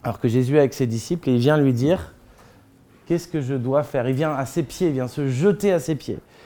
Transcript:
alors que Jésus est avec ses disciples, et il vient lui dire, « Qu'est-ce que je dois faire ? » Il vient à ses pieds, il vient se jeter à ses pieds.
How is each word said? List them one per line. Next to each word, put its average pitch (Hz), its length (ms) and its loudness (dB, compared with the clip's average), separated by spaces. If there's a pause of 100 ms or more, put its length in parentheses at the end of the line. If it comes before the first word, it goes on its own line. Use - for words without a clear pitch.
alors 110 180 -4
que 123 100 0
Jésus 127 260 2
est 156 40 8
avec 139 140 4
ses 131 140 -2
disciples, 117 420 -4
et 127 40 4
il 120 60 4
vient 147 180 4
lui 139 160 4
dire, « 135 400 0 (920)
Qu'est-ce 170 220 -2
que 156 140 -4
je 131 140 -4
dois 131 280 0
faire ? » 127 260 -2
Il 131 60 0
vient 156 180 0
à 135 120 -4
ses 165 180 -4
pieds, 175 240 -2
il 151 60 0
vient 127 160 -2
se 143 180 -4
jeter 196 460 2
à 170 60 2
ses 151 160 -4
pieds. - 240 -8 (260)